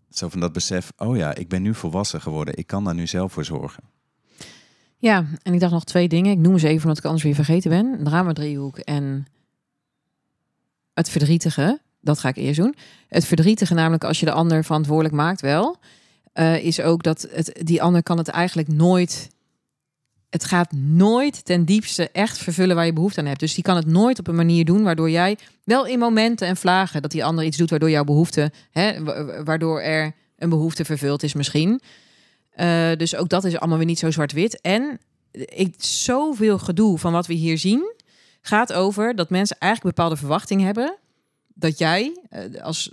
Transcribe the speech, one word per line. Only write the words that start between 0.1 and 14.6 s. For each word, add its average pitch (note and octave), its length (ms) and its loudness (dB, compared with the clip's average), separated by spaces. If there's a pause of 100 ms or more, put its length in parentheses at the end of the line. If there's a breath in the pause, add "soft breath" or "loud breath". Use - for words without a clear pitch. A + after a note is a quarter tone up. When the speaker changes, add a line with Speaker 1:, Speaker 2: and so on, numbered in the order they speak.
Speaker 1:
van F2+ 100 -8
dat E2+ 140 -2
besef, F2+ 440 -6
"Oh A#2+ 200 -2
ja, D#2 180 -2
ik F2 140 -10
ben F#2 120 -2
nu G#2+ 120 0
volwassen F2 480 -4
geworden. D2+ 360 -6
Ik E2+ 100 -10
kan G2 160 -4
daar F2 120 -2
nu E2+ 120 -4
zelf F#2 260 -4
voor D2+ 120 -6
zorgen." C#2 380 -10 (1120 loud breath)
Speaker 2:
Ja, G3+ 280 2 (180)
en F3+ 100 -2
ik F3 60 2
dacht F3 140 2
nog E3 100 0
twee F3 240 2
dingen. F3+ 240 2
Ik F#3+ 60 2
noem F3+ 200 6
ze D#3 100 4
even, D#3 140 2
omdat D#3 160 0
ik - 80 -10
anders D#3 180 -2
weer D3 120 2
vergeten D#3+ 340 2
ben. A3+ 340 2
Drama-driehoek D3 760 -2
en C#3 480 -4 (1700)
het E3 160 -2
verdrietige. D#3+ 680 0 (220)
Dat D3+ 180 0
ga C3 100 -2
ik C3 60 -2
eerst C#3+ 240 -2
doen. B3 160 0 (320 loud breath)
Het - 180 2
verdrietige, F3 480 4
namelijk D#3+ 300 2
als - 160 -2
je D#3+ 60 -2
de D#3 60 2
ander D#3+ 320 2